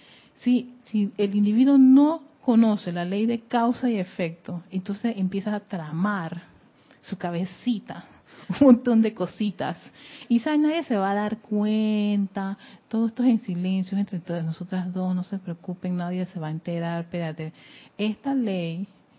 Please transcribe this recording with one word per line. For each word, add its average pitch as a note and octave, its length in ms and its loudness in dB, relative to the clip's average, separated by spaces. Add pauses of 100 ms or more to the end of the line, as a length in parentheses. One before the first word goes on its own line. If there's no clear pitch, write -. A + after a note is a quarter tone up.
(380)
sí, - 360 0 (100)
si G#3 320 -2
el G3+ 180 -2
individuo A3 440 4
no C#4+ 440 6 (220)
conoce A3 480 4
la F3 120 -4
ley G3+ 220 -2
de A#3 140 -2
causa A#3+ 500 0
y A3+ 60 0
efecto, F3 720 -6
entonces G3 460 -4
empieza G3 380 -2
a G3+ 60 -6
tramar E3+ 800 -6 (600)
su - 160 -10
cabecita F#3 840 -6 (440)
<laughs> - 0 -
un C#4+ 180 4
montón A#3+ 360 6
de A3 120 0
cositas. F3+ 640 -4 (520)
Y A#3 120 2
sabe, D4+ 180 0
nadie D4+ 260 2
se A#3+ 120 -2
va G3 160 0
a - 20 0
dar G#3 240 -2
cuenta. G#3 1200 -2 (320)
Todo A3+ 180 -2
esto A3+ 160 -4
es B3+ 80 4
en A3+ 100 2
silencio, F#3 580 -4
entre G3 220 -4
todas E3+ 240 -6
nosotras F3+ 500 -6
dos, F#3 200 -2
no F3+ 100 -4
se G3 140 -8
preocupen, F3+ 580 -8
nadie F3+ 300 -4
se F3 140 -12
va D#3 60 -6
a D#3 60 -6
enterar. E3+ 500 -6
Espérate, D#3+ 500 -8 (460)
esta A3 360 -4
ley, F#3 540 -4 (300)